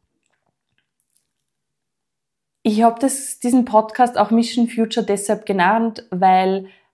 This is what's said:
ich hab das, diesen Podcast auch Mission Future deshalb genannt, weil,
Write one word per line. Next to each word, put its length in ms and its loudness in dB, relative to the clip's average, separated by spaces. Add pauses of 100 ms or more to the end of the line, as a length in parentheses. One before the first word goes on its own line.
(2750)
ich 200 0
hab 180 2
das, 380 -4
diesen 260 2
Podcast 540 0
auch 120 2
Mission 380 0
Future 380 -4
deshalb 400 -4
genannt, 640 0
weil, 580 2 (240)